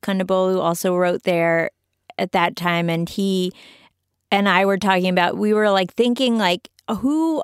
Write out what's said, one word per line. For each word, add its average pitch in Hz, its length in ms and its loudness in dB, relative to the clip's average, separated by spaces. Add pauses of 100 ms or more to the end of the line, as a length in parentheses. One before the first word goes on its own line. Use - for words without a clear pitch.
Kondabolu 185 580 0
also 170 340 -2
wrote 180 280 0
there 170 480 0 (480)
at 190 140 -4
that 175 220 0
time, 170 360 -2
and 165 180 -2
he 190 420 -2 (800)
and 202 160 2
I 190 180 4
were 196 120 2
talking 185 320 0
about, 180 280 0
we 208 160 0
were, 214 180 2
like, 190 220 0
thinking, 240 440 0
like, 185 320 0 (300)
who, 311 440 0